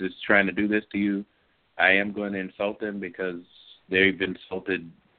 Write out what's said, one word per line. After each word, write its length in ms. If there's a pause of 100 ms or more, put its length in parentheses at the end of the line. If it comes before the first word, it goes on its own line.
that's 140 (120)
trying 200
to 60
do 140
this 240
to 80
you. 260 (540)
I 140
am 200
going 200
to 80
insult 400
them 180
because 380 (520)
they've 320
insulted 720 (280)